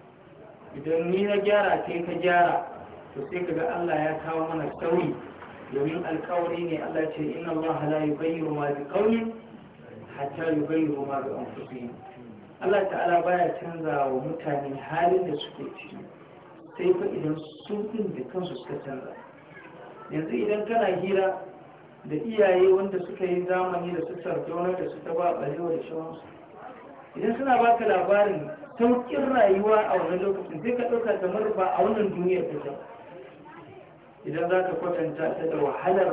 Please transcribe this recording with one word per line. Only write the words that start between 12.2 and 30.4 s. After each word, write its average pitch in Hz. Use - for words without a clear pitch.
Allah 190
Ta'ala 175
baya 175
canza 156
wa 131
mutane 143
halin 175
da 151
suke -
ciki, -
sai 180
fa 202
idan 156
su 208
ɗin 202
da -
kansu 180
suka -
canza. 131
Yanzu 160
idan 214
kana 226
hira 190
da 151
iyaye 190
wanda 190
suka -
yi 180
zamani 180
da 160
su 180
Sardauna 175
da -
su -
Tafawa 170
Balewa 160
da -
sauransu, 160
idan 233
suna 262
baka 233
labarin 190
sauƙin 247
rayuwa 214
a 208
wannan 180
lokacin, 180